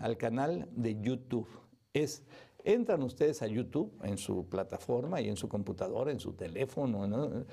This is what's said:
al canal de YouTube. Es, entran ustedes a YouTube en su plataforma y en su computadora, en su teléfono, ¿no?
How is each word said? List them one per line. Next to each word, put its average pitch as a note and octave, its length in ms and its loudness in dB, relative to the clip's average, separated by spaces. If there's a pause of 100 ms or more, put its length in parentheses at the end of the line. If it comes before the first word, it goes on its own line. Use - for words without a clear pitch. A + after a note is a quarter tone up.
al A2+ 160 0
canal C3+ 560 0
de A2+ 280 0
YouTube. A#2+ 460 0 (460)
Es, C#3+ 320 0 (400)
entran G#3+ 400 4
ustedes D3 380 2
a A2+ 40 2
YouTube B2 460 0 (100)
en G2+ 160 0
su F#2 300 -2
plataforma B2 720 0
y G#2+ 80 0
en G#2 80 0
su - 120 -4
computadora, G#2 600 -2
en B2 80 -2
su F#2 140 -8
teléfono, G2+ 760 -2
¿no? B2 460 0